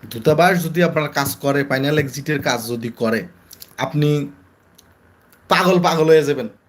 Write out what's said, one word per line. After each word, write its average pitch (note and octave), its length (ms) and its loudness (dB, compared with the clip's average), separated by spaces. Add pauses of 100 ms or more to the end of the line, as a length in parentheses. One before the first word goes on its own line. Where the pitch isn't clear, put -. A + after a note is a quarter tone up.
(100)
দূতাবাস D#3+ 540 2
যদি E3 180 0
আপনার D#3 260 0
কাজ C#3 280 -2
করে, C#3 280 0
ফাইনাল C#3+ 340 0
এক্সিটের C#3 440 -4
কাজ A#2 260 -2
যদি A#2+ 200 -6
করে, A2 380 -2 (520)
আপনি D3 520 -2 (1200)
পাগল F3+ 340 2
পাগল D#3+ 220 2
হয়ে D#3 200 6
যাবেন B2+ 240 -4 (200)